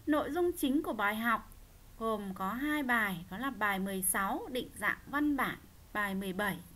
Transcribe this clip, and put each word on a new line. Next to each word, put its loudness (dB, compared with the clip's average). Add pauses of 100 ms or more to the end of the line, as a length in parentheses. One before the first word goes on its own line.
Nội 2
dung 2
chính 4
của -2
bài 2
học 0 (460)
gồm -2
có -2
hai 0
bài, 2
đó -8
là -2
bài 0
mười -2
sáu 0
định -4
dạng 0
văn 2
bản, 0 (360)
bài 0
mười -2
bảy 0 (160)